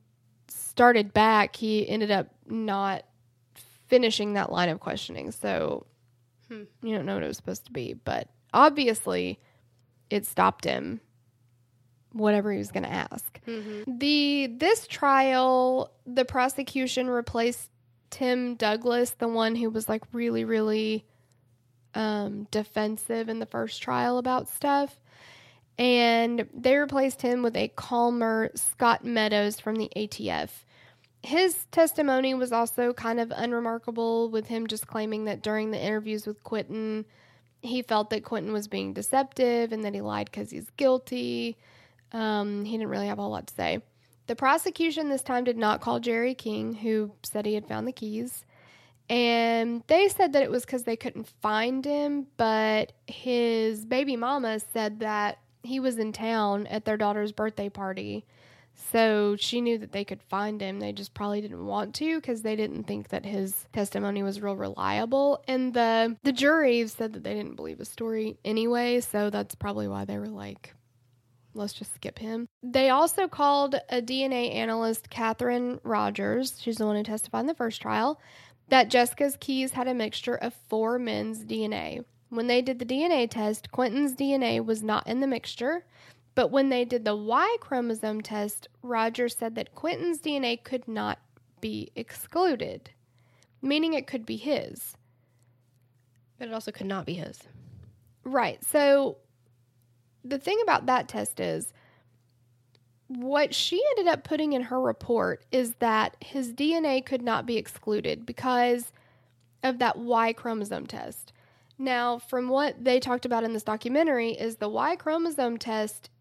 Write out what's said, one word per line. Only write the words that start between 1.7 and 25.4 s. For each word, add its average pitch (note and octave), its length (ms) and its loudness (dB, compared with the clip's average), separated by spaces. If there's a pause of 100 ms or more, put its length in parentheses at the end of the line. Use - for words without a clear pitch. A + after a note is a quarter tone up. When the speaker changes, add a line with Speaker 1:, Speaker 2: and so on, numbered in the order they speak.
Speaker 1:
ended G#3+ 240 0
up F#3+ 160 2 (200)
not G3 560 -2 (840)
finishing A3 460 4
that G3+ 180 0
line F3 180 2
of D#3+ 100 -2
questioning. - 520 -8
So - 540 -2 (600)
Speaker 2:
Hmm. G#3+ 160 -14 (180)
Speaker 1:
you A3 140 -2
don't G3+ 100 -4
know G3 100 -4
what F#3 80 -2
it - 40 -4
was - 100 -6
supposed - 280 -10
to - 60 -20
be, C3+ 220 -8
but - 340 -6 (260)
obviously A3 840 4 (720)
it G#3 160 -2
stopped - 400 2
him, - 340 -2 (1120)
whatever G#3 400 2
he G3 60 -2
was G3+ 140 -6
gonna G3 180 -4
ask. - 580 -6
Speaker 2:
Mm-hmm. G#3+ 500 -8
Speaker 1:
The, C#4+ 500 2 (100)
this F4+ 300 2
trial, C4 1040 4 (140)
the B3 200 0
prosecution B3+ 840 0
replaced A#3+ 600 -2 (400)
Tim B3 460 -2
Douglas, A#3 560 2
the - 160 -4
one A3+ 280 2
who A#3 160 0
was, A3 180 -4
like, A3 140 -2 (100)
really, A#3 320 0
really, A3 600 0 (920)
um, G#3 560 -2
defensive G#3+ 800 -2
in A3+ 100 -4
the A3+ 80 -6
first A3+ 340 -6
trial B3 360 0
about B3+ 320 -2
stuff. C#4+ 500 0 (800)